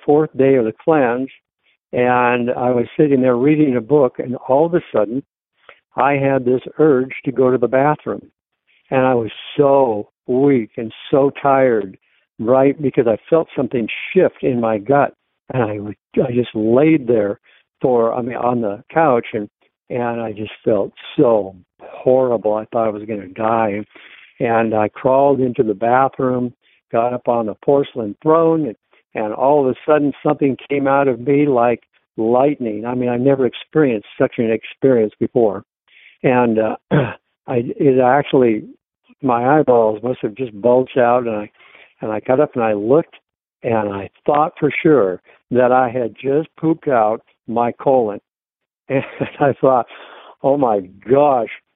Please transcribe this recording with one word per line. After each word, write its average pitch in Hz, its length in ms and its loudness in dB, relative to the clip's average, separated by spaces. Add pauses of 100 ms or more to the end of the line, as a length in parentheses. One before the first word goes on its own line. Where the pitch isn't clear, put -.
fourth 151 320 2
day 135 180 4
of 120 100 2
the 110 80 -4
cleanse. 131 560 -2 (600)
And 123 580 0
I 123 220 -2
was 120 160 -2 (100)
sitting 139 240 2
there 127 140 2
reading 147 400 2
a 120 60 -2
book. 123 380 0
And 127 160 -8 (120)
all 143 180 2
of 170 80 -2
a 175 80 -2 (100)
sudden, 113 320 -2 (720)
I 135 180 2
had 135 320 0
this 123 160 0 (180)
urge 135 320 2 (140)
to 143 60 -4
go 127 200 2
to 131 60 2
the 120 100 0
bathroom. 135 640 -2 (580)
And 135 160 0
I 131 80 2
was 113 180 -2 (260)
so 135 520 2 (180)
weak 127 500 2
and 113 160 -10 (180)
so 139 200 4 (100)
tired, 123 560 2 (420)
right? 131 420 2
Because 131 260 0
I 107 100 2 (120)
felt 165 260 2
something 120 320 -4 (260)
shift 180 300 0
in 127 180 -2
my 113 160 0
gut. 131 360 0 (400)
And 127 100 0
I 107 160 -4
would, 104 180 -10 (180)
I 143 160 0
just 120 240 -2
laid 127 520 2
there 104 320 0 (420)
for, 117 320 0
I 123 80 -6
mean, 117 160 -8
on 120 240 -2
the 104 220 -6 (100)
couch 139 400 2
and, 104 160 -8 (400)
and 117 320 -6
I 110 100 -8
just 104 200 -12 (140)
felt 107 280 0 (240)
so 107 380 2 (260)
horrible. 123 760 0
I 107 100 -6
thought 113 220 -2
I 107 40 -2
was 104 140 -10
gonna 101 220 -10
die. 107 580 -2 (540)
And 113 340 0
I 107 160 0
crawled 135 500 2
into 127 240 0
the 107 120 -2
bathroom, 123 800 -2 (380)
got 120 220 -2
up 120 140 -8
on 117 200 0
the 101 80 -8
porcelain 131 680 -2
throne, 160 440 2
and, 104 80 -10 (380)
and 107 200 -6
all 143 280 2
of 131 100 0
a 120 40 -6 (100)
sudden 147 280 2 (120)
something 139 320 0 (120)
came 139 180 -2
out 139 200 2
of 120 120 0
me 143 280 2
like 120 360 2 (340)
lightning. 117 680 0
I 123 100 -6
mean, 123 140 -2
I 123 80 -2
never 131 280 0
experienced 120 600 -2 (120)
such - 180 -2
an 113 140 0
experience 113 680 0
before. 110 440 0 (600)
And, 123 360 2
uh, 110 240 -2
<clears throat> - 80 -20 (540)
I, 131 120 -6 (180)
it 131 240 2
actually, 127 640 2 (580)
my 131 380 2
eyeballs 113 420 2
must 123 200 -6
have 113 140 -6
just 110 240 -10
bulged 123 380 0
out, 120 300 2
and 110 80 -4
I, 107 160 -10 (500)
and 113 100 -8
I 107 100 -6
got 131 180 0
up 147 160 -2
and 120 80 -2
I 110 100 0
looked, 113 420 0 (480)
and 110 300 -4
I 95 160 -10 (160)
thought 151 340 0
for 147 120 0 (100)
sure 110 400 2 (300)
that 123 200 2
I 127 180 2
had 113 260 -6
just 143 420 -4
pooped 160 300 -4
out 113 340 0 (260)
my 117 260 -2
colon. 117 520 0
<laughs> - 640 -20
And 135 140 -2 (360)
I 139 200 2
thought, 127 260 2 (580)
"Oh 135 140 0
my 117 240 0
gosh, 113 680 0 (260)